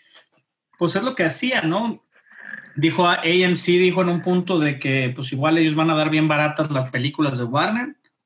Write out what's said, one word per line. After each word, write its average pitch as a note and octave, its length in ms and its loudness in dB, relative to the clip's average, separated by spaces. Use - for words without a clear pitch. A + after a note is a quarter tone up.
pues E3+ 160 -2
es G3 80 0
lo B3+ 100 -4
que F3+ 120 0
hacía, B3 380 -2
¿no? G3 380 -2
Dijo E3 280 2
a-, F3 140 2
A - 60 -6
M F3+ 320 2
C - 160 2
dijo F3+ 280 4
en F3+ 60 2
un F3 140 0
punto F3+ 360 0
de D3 220 0
que, C3+ 340 0
pues, C3+ 200 -8
igual D3+ 240 2
ellos D#3 180 2
van D#3+ 140 2
a D#3+ 60 2
dar D3+ 140 0
bien D#3 200 2
baratas D3+ 420 0
las C3 180 -2
películas C#3 480 -2
de A#2+ 60 -4
Warner G#3 540 -2